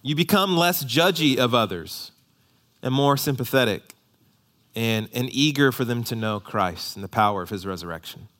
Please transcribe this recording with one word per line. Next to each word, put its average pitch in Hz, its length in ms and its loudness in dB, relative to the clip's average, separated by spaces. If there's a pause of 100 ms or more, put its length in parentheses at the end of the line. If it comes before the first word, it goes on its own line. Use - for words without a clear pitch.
You 143 120 -4
become 185 440 2
less 170 260 2
judgy 156 540 2
of 123 180 2
others 92 560 -2 (720)
and 127 100 -2
more 139 220 4
sympathetic 131 800 0 (840)
and, 110 380 -2
and 123 180 -4
eager 143 400 2
for 127 140 -2
them 120 200 -4
to 117 120 -6
know 107 240 -4
Christ 92 560 -4
and 98 60 -10
the 95 40 -12
power 104 340 2
of 87 80 -10
his 95 160 -8
resurrection. 85 640 -10 (120)